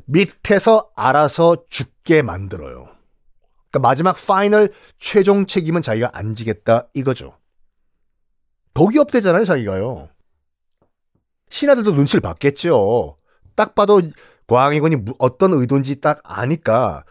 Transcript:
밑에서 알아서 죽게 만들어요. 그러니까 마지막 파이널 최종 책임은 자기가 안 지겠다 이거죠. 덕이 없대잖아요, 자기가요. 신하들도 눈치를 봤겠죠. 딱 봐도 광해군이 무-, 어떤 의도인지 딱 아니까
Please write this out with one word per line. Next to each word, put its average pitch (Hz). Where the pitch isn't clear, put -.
밑에서 196
알아서 151
죽게 -
만들어요. 85
그러니까 127
마지막 156
파이널 202
최종 196
책임은 165
자기가 113
안 107
지겠다 113
이거죠. 131
덕이 208
없대잖아요, 220
자기가요. 110
신하들도 247
눈치를 143
봤겠죠. 113
딱 214
봐도 208
광해군이 147
무-, 107
어떤 190
의도인지 135
딱 151
아니까 110